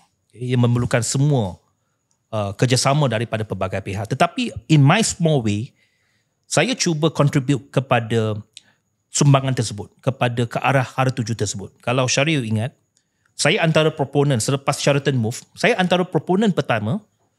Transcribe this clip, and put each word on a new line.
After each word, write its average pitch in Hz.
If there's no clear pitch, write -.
Ia 123
memerlukan 120
semua, 135
uh, 101
kerjasama 135
daripada 113
pelbagai 95
pihak. 95
Tetapi -
in 156
my 175
small 156
way, 107
saya 196
cuba 156
contribute 143
kepada 113
sumbangan 135
tersebut, 107
kepada 120
ke -
arah 131
hara 131
tuju 113
tersebut. 98
Kalau 123
Syaril 139
ingat, 110
saya 180
antara 156
proponen 143
selepas 139
Sheraton 139
Move, 117
saya 226
antara 185
proponen 185
pertama 127